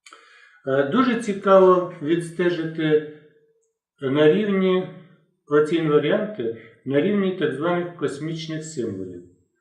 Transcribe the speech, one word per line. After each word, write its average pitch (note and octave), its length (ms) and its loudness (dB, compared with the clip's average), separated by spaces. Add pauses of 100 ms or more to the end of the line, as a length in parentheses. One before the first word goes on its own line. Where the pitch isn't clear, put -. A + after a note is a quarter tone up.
(680)
Е, C3+ 160 2
дуже A#3 320 2
цікаво F#3 840 4
відстежити D#3+ 1120 -2 (880)
на D3 320 4
рівні, F#3+ 560 0 (580)
оці D3+ 280 2
інваріанти C#3+ 840 0 (280)
на C#3 160 0
рівні F#3+ 360 0
так C#3 160 -2
званих F3 420 -4
космічних D#3 680 -8
символів. F#2+ 600 -8 (380)